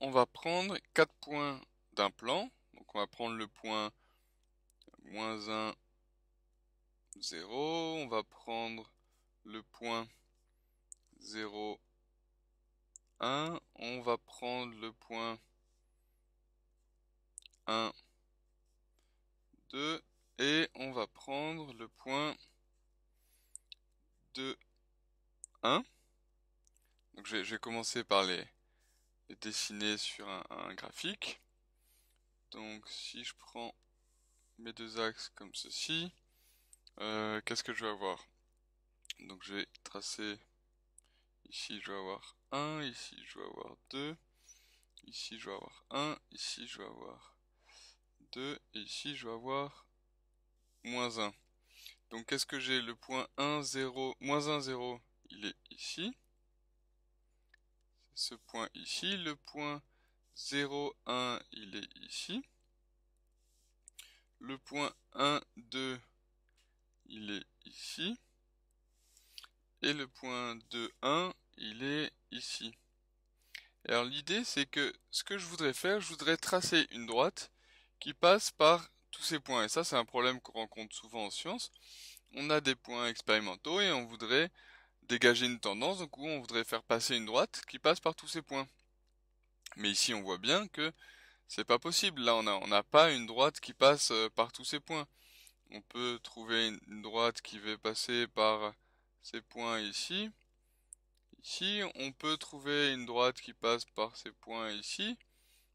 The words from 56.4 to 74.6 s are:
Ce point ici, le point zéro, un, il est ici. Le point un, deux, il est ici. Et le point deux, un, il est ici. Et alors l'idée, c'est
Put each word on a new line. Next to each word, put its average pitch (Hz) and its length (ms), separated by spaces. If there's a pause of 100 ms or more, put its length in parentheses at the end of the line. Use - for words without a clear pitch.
Ce - 220
point 113 400
ici, 190 420
le 160 180
point 147 460 (560)
zéro, 143 580 (100)
un, 123 320 (140)
il 104 240
est - 220 (100)
ici. - 340 (2000)
Le 131 180
point 143 360 (200)
un, 143 280 (160)
deux, 127 420 (1080)
il 107 240
est 101 140 (200)
ici. - 520 (1600)
Et 143 120
le 143 140
point 123 480 (140)
deux, 117 220 (100)
un, 160 320 (240)
il 110 260
est 147 280 (200)
ici. 117 420 (1120)
Et - 60
alors 120 140
l'idée, 147 380
c'est 143 220